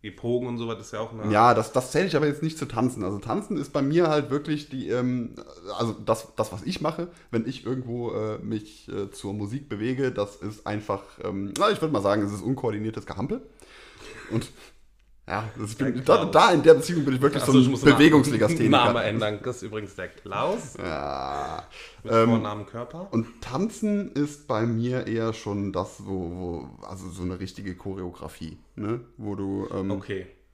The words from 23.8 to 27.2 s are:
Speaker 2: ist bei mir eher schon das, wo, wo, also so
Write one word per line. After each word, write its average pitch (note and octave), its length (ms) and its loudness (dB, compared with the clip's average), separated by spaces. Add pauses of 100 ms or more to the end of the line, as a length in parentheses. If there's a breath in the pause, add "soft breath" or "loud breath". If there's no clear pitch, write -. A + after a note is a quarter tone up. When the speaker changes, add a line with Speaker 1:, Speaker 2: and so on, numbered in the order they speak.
Speaker 2:
ist D3 340 -4
bei A#2 200 0
mir A#2+ 400 -2
eher A2+ 260 -2
schon G2+ 400 -4
das, F#2+ 320 -6
wo, F#2 260 -6
wo, F2 560 -8
also F#2 220 -14
so F2+ 140 -10